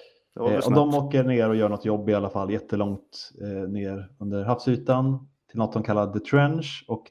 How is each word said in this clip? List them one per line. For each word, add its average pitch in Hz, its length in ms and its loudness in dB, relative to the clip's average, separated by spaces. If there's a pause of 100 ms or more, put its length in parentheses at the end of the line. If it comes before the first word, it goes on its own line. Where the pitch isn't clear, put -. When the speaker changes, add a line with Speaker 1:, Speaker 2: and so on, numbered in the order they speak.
(340)
Speaker 1:
Det - 60 -10
var 117 100 0
väl 101 100 2
Speaker 2:
Eh, - 60 -2
och 127 60 4
de 147 200 4
Speaker 1:
snabbt. 143 140 2
Speaker 2:
åker 139 180 2
ner 120 240 2
och 110 80 2
gör 107 120 4
något 104 160 -4
jobb 107 240 0
i 107 60 4
alla 98 160 0
fall, 98 200 -4
jättelångt, 101 840 -4 (100)
eh, 98 280 -6
ner 98 480 -8
under 101 260 -4
havsytan 127 840 0 (220)
till 113 80 -6
något 110 140 0
de 110 100 0
kallar 104 300 0
The 104 80 -4
Trench, 147 680 2
och 110 220 -8